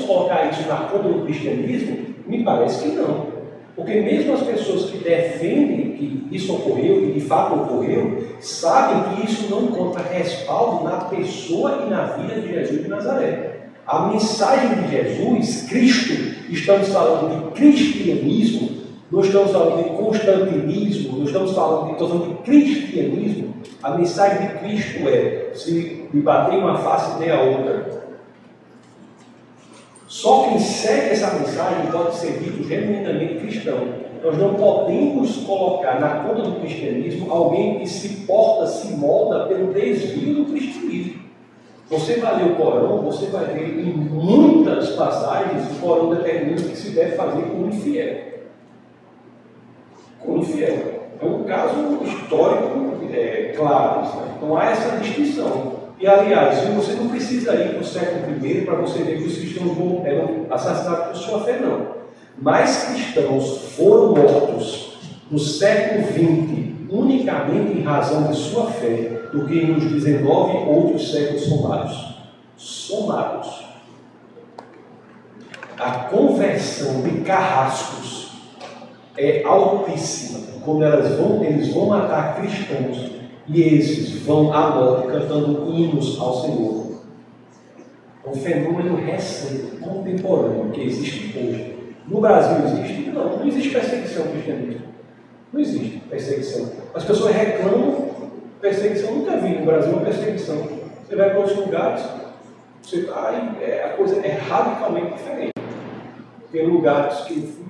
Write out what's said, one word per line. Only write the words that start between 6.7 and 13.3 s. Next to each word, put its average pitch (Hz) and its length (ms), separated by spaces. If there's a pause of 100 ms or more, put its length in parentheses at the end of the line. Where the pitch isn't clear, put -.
e - 40
de - 80
fato - 340
ocorreu, - 720 (140)
sabem - 760
que 220 100
isso 214 240
não 226 160
encontra 180 360
respaldo 180 840
na 170 200
pessoa - 800
e 214 40
na 185 160
vida - 360
de 170 120
Jesus 185 300
de - 60
Nazaré. - 800 (180)